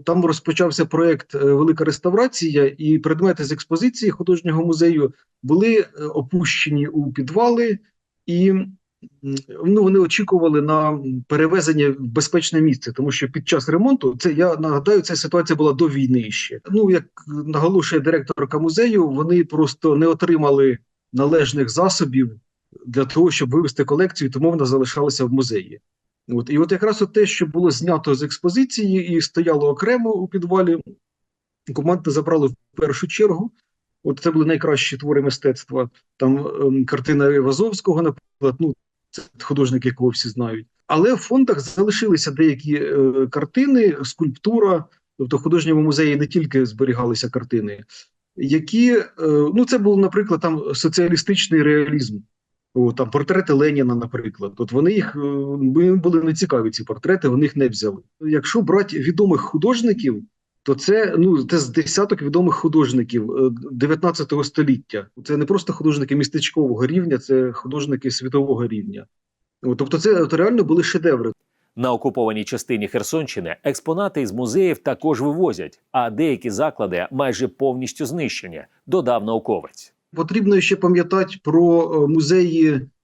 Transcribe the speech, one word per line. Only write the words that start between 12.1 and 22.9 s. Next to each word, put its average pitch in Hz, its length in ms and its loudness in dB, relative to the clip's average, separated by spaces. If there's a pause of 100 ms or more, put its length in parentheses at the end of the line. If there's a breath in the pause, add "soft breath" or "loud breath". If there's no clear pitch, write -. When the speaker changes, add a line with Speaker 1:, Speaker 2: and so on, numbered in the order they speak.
Speaker 1:
місце, 131 320 0
тому 135 200 -4
що 131 160 -4
під 151 200 -10
час 139 200 0
ремонту, 170 500 2
це, 170 140 0
я 165 240 2
нагадаю, 156 440 2
ця 170 160 -4
ситуація 160 400 0
була 151 160 4
до 156 160 2
війни 127 420 0
ще. - 300 -8 (100)
Ну, 202 200 4
як 170 140 2 (420)
наголошує 156 540 0
директорка 139 580 -2
музею, 175 500 2
вони 160 360 2
просто 156 520 0
не 156 100 4
отримали 147 720 2 (340)
належних 139 580 0
засобів 131 680 0 (460)
для 127 180 0